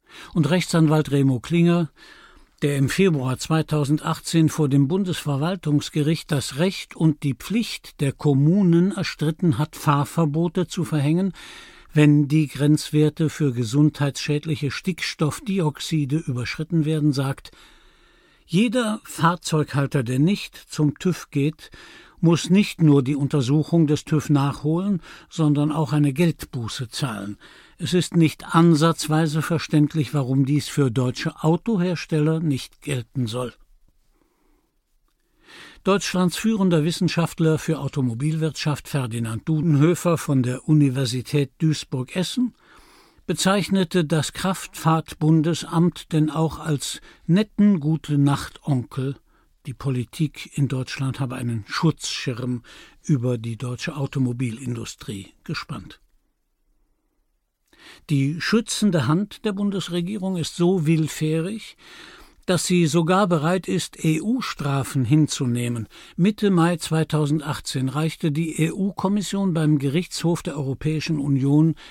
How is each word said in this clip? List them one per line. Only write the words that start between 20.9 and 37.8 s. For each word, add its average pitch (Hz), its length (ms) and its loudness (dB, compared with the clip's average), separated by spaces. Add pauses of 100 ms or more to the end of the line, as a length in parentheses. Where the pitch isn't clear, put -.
tüv - 320 -4
geht, 147 400 -4 (500)
muss 165 300 2
nicht 196 320 2
nur 143 220 6
die 143 100 -2
Untersuchung 147 720 2
des 143 180 0
tüv - 240 -2
nachholen, 156 720 0 (300)
sondern 147 400 2
auch 147 220 -2
eine 147 200 2
Geldbuße 131 760 -4
zahlen. 104 500 -8 (400)
Es 160 160 -4
ist 175 220 0
nicht - 400 2
ansatzweise 160 840 2
verständlich, 151 760 0
warum 135 300 0
dies 139 240 0
für 139 220 0
deutsche 127 540 -4
Autohersteller 160 960 0
nicht 143 420 -4
gelten 123 460 -4
soll.“ 120 260 -8 (2250)
Deutschlands 180 520 0
führender 190 480 2
Wissenschaftler 165 720 0
für 156 220 -4
Automobilwirtschaft 143 1080 -4